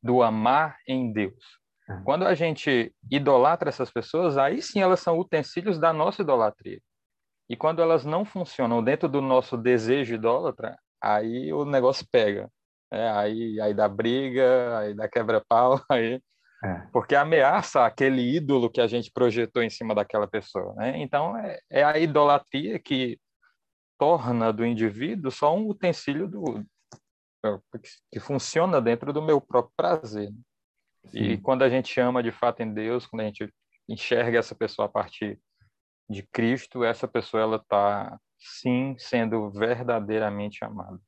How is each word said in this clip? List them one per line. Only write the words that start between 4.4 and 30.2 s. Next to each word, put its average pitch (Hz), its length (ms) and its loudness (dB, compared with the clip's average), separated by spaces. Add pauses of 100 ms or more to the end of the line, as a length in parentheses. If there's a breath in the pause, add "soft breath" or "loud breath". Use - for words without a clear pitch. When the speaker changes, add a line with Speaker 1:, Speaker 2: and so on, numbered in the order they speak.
Speaker 1:
sim - 180 -4
elas 185 200 4
são 165 180 0
utensílios 175 600 -2
da 160 140 2
nossa 160 300 -2
idolatria. 110 580 0 (680)
E 120 80 -8
quando 160 260 0
elas 165 220 2
não 160 200 -2
funcionam 123 580 -2
dentro 139 260 0
do 143 120 0
nosso 131 360 2
desejo 120 580 2
idólatra, 117 640 -2 (220)
aí 113 520 -2
o 147 120 -2
negócio 135 460 2
pega. 104 400 0 (400)
É, 110 200 -2
aí, 107 500 -2
aí 107 140 0
dá 107 140 2
briga, 123 880 2
aí 104 160 -4
dá 107 140 -6
quebra-pau, 117 760 2
<laughs> - 60 -20
aí 120 300 0 (440 soft breath)
Speaker 2:
É. 92 260 -8
Speaker 1:
porque 123 240 0
ameaça 147 680 4
aquele 131 520 2
ídolo 135 340 2
que - 100 -2
a 117 60 4
gente 113 260 -4
projetou 120 500 0
em 113 60 0
cima 110 260 -6
daquela 104 320 0
pessoa, 98 500 -8
né? 120 220 -4
Então, 151 380 -4
é, 208 220 -10 (120)
é 139 140 2
a 151 140 2
idolatria 147 800 2
que 127 400 -4 (800)
torna 120 540 2
do 110 120 -2
indivíduo 120 680 -2
só 147 240 0
um 214 140 -2
utensílio 170 580 -4
do, 180 380 -8 (880)
que, - 380 -14 (220)
que 117 80 -10
funciona 160 600 0
dentro 117 320 -2
do 151 100 -2
meu 156 180 2
próprio - 360 -2
prazer. 131 540 -2 (840)